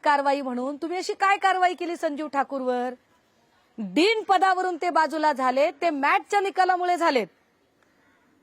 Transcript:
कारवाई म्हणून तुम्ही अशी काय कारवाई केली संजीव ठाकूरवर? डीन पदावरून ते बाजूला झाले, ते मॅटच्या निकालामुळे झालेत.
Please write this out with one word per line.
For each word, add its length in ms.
कारवाई 380
म्हणून 360
तुम्ही 220
अशी 160
काय 220
कारवाई 380
केली 220
संजीव 320
ठाकूरवर? 680
डीन 440
पदावरून 540
ते 140
बाजूला 420
झाले, 380
ते 200
मॅटच्या 500
निकालामुळे 560
झालेत. 300